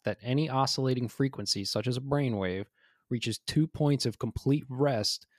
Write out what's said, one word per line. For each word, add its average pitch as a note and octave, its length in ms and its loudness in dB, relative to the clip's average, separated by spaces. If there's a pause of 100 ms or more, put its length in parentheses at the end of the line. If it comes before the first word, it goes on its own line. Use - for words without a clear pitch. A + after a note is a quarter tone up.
that G#2+ 180 -2
any C#3 260 0
oscillating C3 600 2
frequency, G#2 580 -2
such G#2+ 200 -2
as B2 120 0
a - 20 -4
brainwave, A2 640 0 (460)
reaches A#2 360 -2
two D#3 200 2
points D3 400 0
of A#2 120 -2
complete C3+ 520 0
rest, B2+ 560 0 (120)